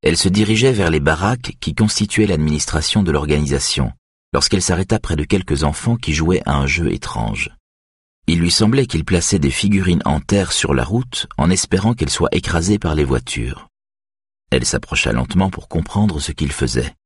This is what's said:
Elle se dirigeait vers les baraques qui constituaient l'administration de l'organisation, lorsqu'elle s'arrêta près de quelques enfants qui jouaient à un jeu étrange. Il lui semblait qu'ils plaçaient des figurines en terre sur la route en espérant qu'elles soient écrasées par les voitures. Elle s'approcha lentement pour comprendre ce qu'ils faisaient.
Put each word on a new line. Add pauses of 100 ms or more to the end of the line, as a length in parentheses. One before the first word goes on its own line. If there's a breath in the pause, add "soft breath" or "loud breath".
Elle
se
dirigeait
vers
les
baraques
qui
constituaient
l'administration
de
l'organisation, (440)
lorsqu'elle
s'arrêta
près
de
quelques
enfants
qui
jouaient
à
un
jeu
étrange. (760)
Il
lui
semblait
qu'ils
plaçaient
des
figurines
en
terre
sur
la
route (120)
en
espérant
qu'elles
soient
écrasées
par
les
voitures. (840)
Elle
s'approcha
lentement
pour
comprendre
ce
qu'ils
faisaient. (120)